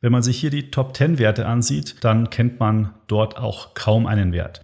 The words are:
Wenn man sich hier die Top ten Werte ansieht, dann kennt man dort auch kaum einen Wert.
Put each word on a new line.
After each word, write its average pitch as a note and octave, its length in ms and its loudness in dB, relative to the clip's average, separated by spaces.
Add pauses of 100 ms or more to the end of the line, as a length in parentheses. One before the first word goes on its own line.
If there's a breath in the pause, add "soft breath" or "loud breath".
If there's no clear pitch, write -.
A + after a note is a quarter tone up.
Wenn A#2+ 100 2
man B2 100 4
sich B2 160 0
hier D3+ 140 -4
die C#3+ 180 -6
Top C3+ 240 -4
ten C#3+ 240 2
Werte A2 300 2
ansieht, A#2+ 540 -2
dann A2+ 280 2
kennt A#2+ 300 -2
man G#2+ 340 0 (140)
dort G#2+ 300 -2
auch A2 360 -8
kaum A2 320 2
einen G2 280 0
Wert. - 300 -6